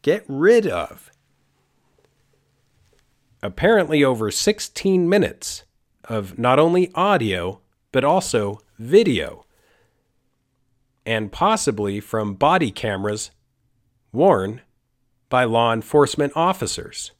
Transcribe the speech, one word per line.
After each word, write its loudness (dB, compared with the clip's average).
get 0
rid 2
of, -8
apparently 2
over 0
sixteen 0
minutes -2
of -8
not 4
only 2
audio, -2
but 2
also 0
video, 2
and -4
possibly -2
from -6
body 0
cameras -6
worn 0
by 2
law 2
enforcement 0
officers. -4